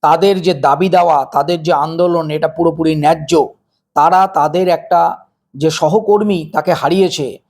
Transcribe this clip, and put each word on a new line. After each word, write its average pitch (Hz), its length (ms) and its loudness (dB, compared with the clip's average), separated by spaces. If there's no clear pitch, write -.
তাদের 175 400 2
যে 175 120 0
দাবি 147 360 0
দাওয়া, 165 360 2
তাদের 156 380 -2
যে 170 100 0
আন্দোলন, 165 560 -2
এটা 156 180 -2
পুরোপুরি 160 480 0
ন্যায্য। 156 540 0
তারা 180 340 2
তাদের 170 400 -2
একটা 170 500 0
যে 147 140 0
সহকর্মী, 196 840 0
তাকে 175 200 0
হারিয়েছে 156 680 -2